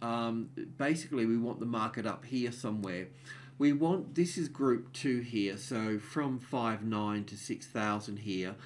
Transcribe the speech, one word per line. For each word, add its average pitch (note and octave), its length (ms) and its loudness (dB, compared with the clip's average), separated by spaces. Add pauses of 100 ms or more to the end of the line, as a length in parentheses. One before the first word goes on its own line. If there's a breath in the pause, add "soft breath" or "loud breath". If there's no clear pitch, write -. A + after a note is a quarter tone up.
um, A#2 480 0 (280)
basically C#3 500 2
we A#2 100 6
want A#2 220 0
the A2+ 80 -2
market A2+ 400 0
up - 180 -4
here A#2+ 260 0
somewhere. G2 580 -4 (480 loud breath)
We C#3+ 140 8
want, D#3+ 440 2
this F3 220 4
is D#3 120 -2
group B2+ 420 2
two B2 300 0
here, G#2+ 340 0
so A2 420 -2
from C3 420 -2
five A2+ 440 -2
nine G#2+ 400 0
to G2+ 140 -10
six - 280 -6
thousand G#2+ 520 -2
here, F#2+ 360 -2 (120 loud breath)